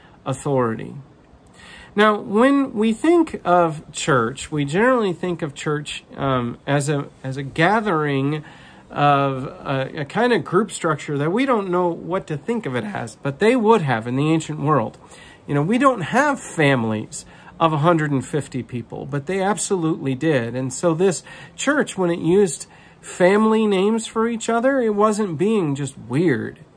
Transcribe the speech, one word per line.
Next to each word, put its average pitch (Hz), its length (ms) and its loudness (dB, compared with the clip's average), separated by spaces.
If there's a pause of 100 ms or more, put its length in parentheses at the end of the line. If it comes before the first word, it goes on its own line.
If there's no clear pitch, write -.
(240)
authority. 120 680 -2 (1000)
Now, 208 240 4
when 262 560 2
we 220 200 0
think 320 500 2
of 170 480 2
church, 123 580 0
we 147 140 -2
generally 208 480 2
think 175 300 -6
of 147 120 -6
church, - 520 -6 (100)
um, 127 500 -2
as 139 220 0
a, 139 220 -2 (120)
as 131 140 -8
a 143 80 -8
gathering 151 1040 0 (440)
of 139 540 0
a, - 540 -6
a 147 80 -6
kind 240 260 0
of 170 140 0
group 208 260 0
structure 151 460 -4
that 151 140 0
we 247 140 0
don't 214 240 0
know 180 200 2
what 170 380 -6
to 151 100 -6
think 233 280 -4
of 127 120 -4
it 110 80 -4
as, 113 320 -8
but 139 220 -8
they 226 180 4
would 214 240 4
have 120 260 0
in 123 80 -4
the 151 160 0
ancient 151 300 -2
world. 139 360 0 (480)
You 147 80 -4
know, 143 80 2
we 202 160 2
don't 254 220 4
have 262 400 0
families 113 840 0 (340)
of 165 140 4
a 151 60 -2
hundred 156 320 4
and 131 140 -2
fifty 135 380 -6
people, - 420 -10
but 139 200 -6
they 190 160 -2
absolutely 165 720 -2
did. 127 400 0
And 131 180 -4
so 175 200 0
this 175 300 0 (340)
church, 277 400 0
when 180 120 0
it 170 100 -2
used 175 480 2 (340)
family 220 680 4
names 208 400 0
for 226 200 -2
each 233 200 -4
other, 247 320 2
it 220 160 2
wasn't 208 420 2
being 175 380 2
just 135 220 -8
weird. 117 640 0 (180)